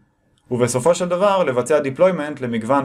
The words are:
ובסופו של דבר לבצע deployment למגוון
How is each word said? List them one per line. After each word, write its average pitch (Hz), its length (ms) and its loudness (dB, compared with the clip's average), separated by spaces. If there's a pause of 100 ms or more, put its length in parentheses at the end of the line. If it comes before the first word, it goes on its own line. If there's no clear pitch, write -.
(500)
ובסופו 123 440 2
של 180 140 -2
דבר 185 360 2
לבצע 127 340 0
deployment 147 600 0
למגוון 120 440 -2